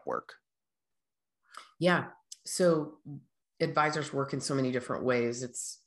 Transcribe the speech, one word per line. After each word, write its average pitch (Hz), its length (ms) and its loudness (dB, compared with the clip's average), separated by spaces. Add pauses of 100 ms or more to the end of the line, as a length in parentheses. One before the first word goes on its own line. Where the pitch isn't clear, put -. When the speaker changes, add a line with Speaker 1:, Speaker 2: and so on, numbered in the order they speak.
Speaker 1:
work? - 260 -6 (1400)
Speaker 2:
Yeah. 170 280 4 (400)
So 160 500 2 (640)
advisors 151 540 0
work 139 200 -2
in 139 60 -2
so 139 160 -2
many 131 160 2
different 123 320 -2
ways. 120 400 0
It's, - 440 -10